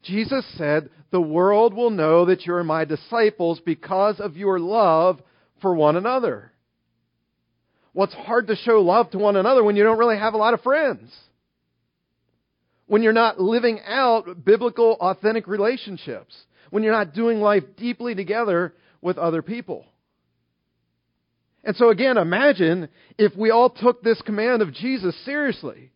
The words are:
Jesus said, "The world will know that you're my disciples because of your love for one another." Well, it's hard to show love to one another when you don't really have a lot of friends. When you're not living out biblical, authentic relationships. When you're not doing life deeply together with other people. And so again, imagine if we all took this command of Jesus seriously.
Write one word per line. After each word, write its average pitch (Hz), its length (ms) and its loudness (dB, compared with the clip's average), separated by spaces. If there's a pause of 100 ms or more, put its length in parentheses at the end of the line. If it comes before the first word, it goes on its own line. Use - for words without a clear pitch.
Jesus 220 400 -4 (120)
said, 151 320 -2 (220)
"The 185 100 0
world 196 540 2
will 233 160 0
know 170 360 4
that 180 200 0
you're 175 160 -2
my 160 220 -2
disciples 170 760 -2
because 185 600 -2
of 190 160 -10
your 190 240 -2
love 180 600 2 (400)
for 185 160 -2
one 151 180 4
another." 190 560 -4 (1400)
Well, 190 120 2
it's - 80 -18
hard 226 340 -4
to 214 80 -2
show 226 240 2
love 202 320 2
to 190 60 -6
one 202 180 2
another 233 260 4
when 208 140 2
you 202 80 4
don't 220 140 2
really 226 200 2
have 214 160 -4
a 220 40 -2
lot 220 160 2
of - 80 -6
friends. 247 540 -2 (1700)
When 214 180 2
you're 220 80 4
not 226 260 2
living 226 480 0
out 214 580 -2
biblical, 226 560 2
authentic 202 460 -2
relationships. 196 880 -6 (340)
When 208 120 -2
you're 214 100 0
not 202 220 -2
doing 226 260 -2
life 208 220 2 (140)
deeply 240 400 -8
together 190 580 -2 (260)
with 180 180 -4
other 160 240 -2
people. 190 440 -12 (1800)
And 214 140 -6
so 233 140 6
again, 247 260 2
imagine 180 720 0 (300)
if 208 180 2
we 220 160 2
all 240 180 4
took 240 320 -2
this 220 200 0
command 220 400 -2
of 165 100 -4
Jesus 190 520 -6
seriously. 240 720 -8